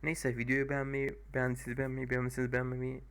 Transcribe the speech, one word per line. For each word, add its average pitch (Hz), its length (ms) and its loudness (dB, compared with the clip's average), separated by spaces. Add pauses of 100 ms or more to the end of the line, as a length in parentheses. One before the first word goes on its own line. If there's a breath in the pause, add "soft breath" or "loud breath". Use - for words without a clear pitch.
Neyse, 139 340 0
videoyu 135 320 2
beğenmeyi, 139 460 0 (180)
beğendiyseniz 127 440 0
beğenmeyi, 131 320 -2
beğenmediyseniz 127 420 2
beğenmemeyi 127 580 -2